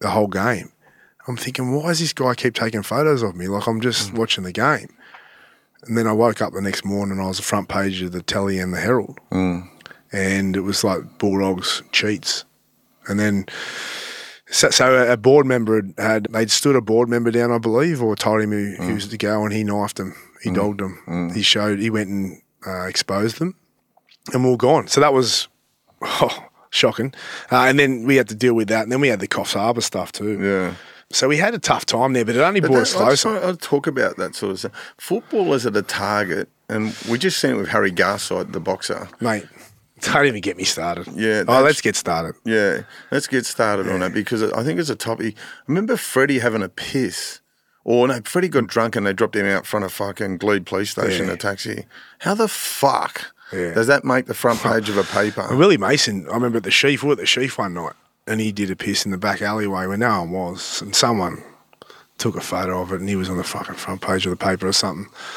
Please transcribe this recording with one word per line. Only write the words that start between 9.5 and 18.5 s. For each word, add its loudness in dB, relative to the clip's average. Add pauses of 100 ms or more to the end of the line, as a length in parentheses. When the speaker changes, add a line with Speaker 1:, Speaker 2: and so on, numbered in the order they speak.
Speaker 1:
And 0
it -2
was -2
like, -4
"Bulldogs 0
cheats." -2 (640)
And 0
then, 0 (1040)
so, 4
so 6
a, 6
a 2
board 8
member 2
had, -2
had, 2
they'd 0
stood 4
a 4
board 4
member 2
down, 2
I 2
believe, 2
or 2
told 2
him 0